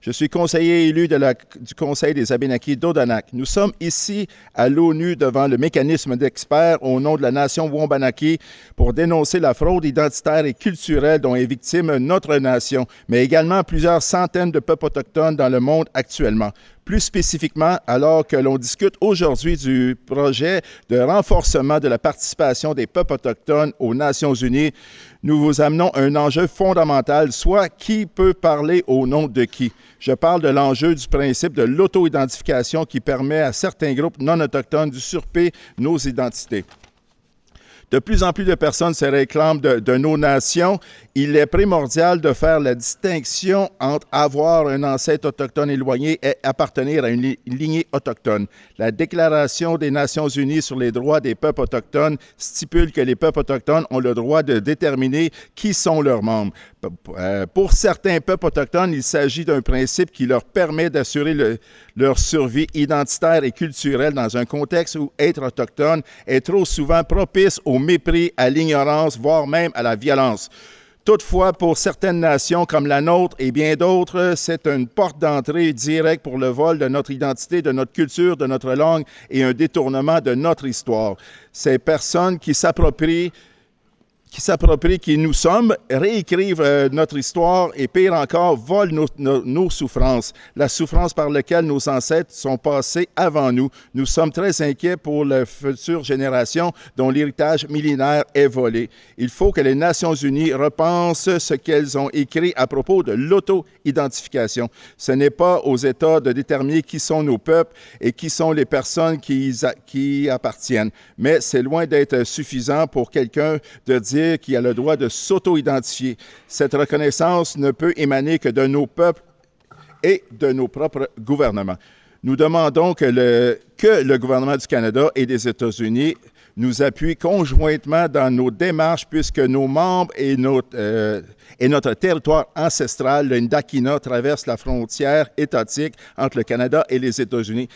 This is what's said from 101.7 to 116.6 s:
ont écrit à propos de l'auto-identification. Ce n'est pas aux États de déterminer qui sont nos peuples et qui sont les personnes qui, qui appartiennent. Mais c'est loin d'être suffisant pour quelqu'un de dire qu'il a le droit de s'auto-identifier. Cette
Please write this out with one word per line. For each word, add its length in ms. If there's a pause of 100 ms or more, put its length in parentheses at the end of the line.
ont 140
écrit 460
à 100
propos 380
de 80
l'auto-identification. 1600 (300)
Ce 140
n'est 180
pas 300
aux 160
États 440
de 120
déterminer 500
qui 160
sont 240
nos 160
peuples 360 (280)
et 100
qui 160
sont 240
les 140
personnes 520
qui, 400 (280)
qui 420
appartiennent. 600 (260)
Mais 240
c'est 220
loin 240
d'être 380
suffisant 640
pour 240
quelqu'un 480 (280)
de 120
dire 280 (140)
qu'il 160
a 40
le 140
droit 220
de 120
s'auto-identifier. 1080 (320)
Cette 260